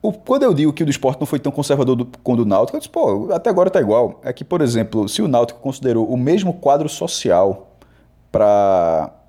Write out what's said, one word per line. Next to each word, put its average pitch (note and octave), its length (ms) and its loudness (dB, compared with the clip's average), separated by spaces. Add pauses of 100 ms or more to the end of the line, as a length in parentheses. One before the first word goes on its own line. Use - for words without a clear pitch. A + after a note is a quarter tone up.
O, G#3+ 100 0
quando C4+ 300 0
eu B3 100 4
digo D3 200 2
que C#3+ 100 -4
o D#3+ 40 0
do C#3+ 40 -2
Sport C3 280 -2
não D3 80 -4
foi C#3+ 120 -4
tão C#3 120 -4
conservador C#3 460 0
do, A#2+ 80 -4 (180)
quanto A#2+ 200 0
o - 20 2
do G#2 40 0
Náutico, G2+ 280 0
eu D#4 40 -4
disse, - 100 -18
"Pô, A2+ 420 -2
até - 180 -2
agora A3 200 2
tá F#3 100 2
igual." A#2 420 0
É B2+ 100 -8
que, - 120 -12
por F3 160 -2
exemplo, A2 480 0
se G#3 140 -4
o G#3 40 0
Náutico A#2+ 340 0
considerou B2 460 -2
o B2+ 100 -4
mesmo E3+ 360 0
quadro D3+ 360 0
social - 880 -2 (540)
pra F#2+ 800 2 (180)